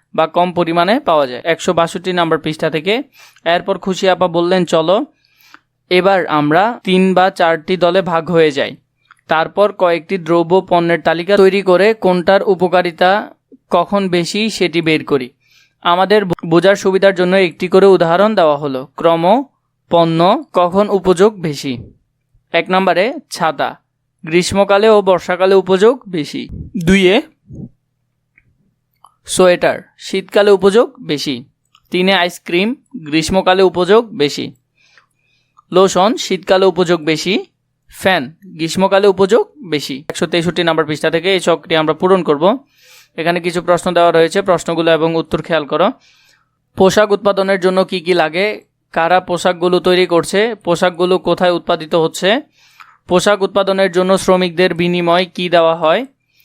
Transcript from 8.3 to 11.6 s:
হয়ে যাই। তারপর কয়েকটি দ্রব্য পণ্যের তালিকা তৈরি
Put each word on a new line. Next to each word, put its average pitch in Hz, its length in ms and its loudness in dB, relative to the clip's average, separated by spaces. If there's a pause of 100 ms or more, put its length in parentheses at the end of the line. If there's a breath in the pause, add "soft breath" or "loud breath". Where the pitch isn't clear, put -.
হয়ে 160 200 4
যাই। 127 240 -4 (520)
তারপর 165 460 0
কয়েকটি 175 440 -2
দ্রব্য 170 520 0
পণ্যের 170 320 0
তালিকা 170 360 -2
তৈরি 190 240 4